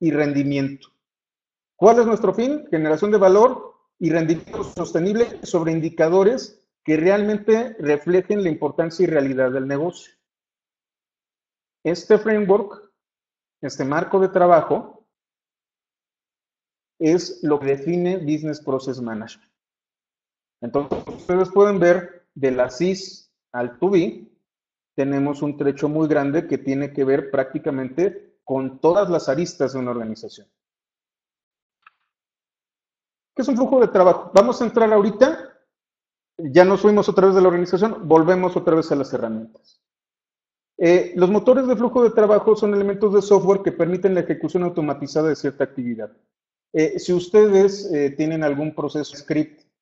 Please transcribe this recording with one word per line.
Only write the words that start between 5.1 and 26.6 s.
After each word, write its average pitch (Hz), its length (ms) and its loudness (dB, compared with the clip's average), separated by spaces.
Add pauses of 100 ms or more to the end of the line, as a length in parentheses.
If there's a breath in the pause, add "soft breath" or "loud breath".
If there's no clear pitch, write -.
sobre 165 280 -2
indicadores 165 920 0 (180)
que 156 120 0
realmente 208 840 0
reflejen 180 640 -2
la 175 80 -2
importancia 165 540 -4
y - 20 0
realidad 135 460 0
del 135 160 -6
negocio. 151 440 -8 (1700)
Este 175 320 0
framework, 208 720 0 (720)
este 139 240 -8
marco 165 340 -2
de 190 100 2
trabajo, 175 800 2 (1900)
es 170 440 -2
lo 147 180 -2
que 135 60 -8
define 165 500 -2
Business 151 440 -6
Process 131 400 -6
Management. 110 520 -12 (1120)
Entonces, 139 440 -6
ustedes 185 440 -2
pueden 202 280 4
ver 175 560 0
de 131 180 -2
la 123 180 0
sis - 600 -6 (220)
al 123 260 -8
to 185 120 0
be, - 400 -2 (640)
tenemos 139 460 -2
un 147 160 -6
trecho 139 300 -2
muy 156 200 -2
grande 147 380 -2
que 139 100 -4
tiene 139 360 -4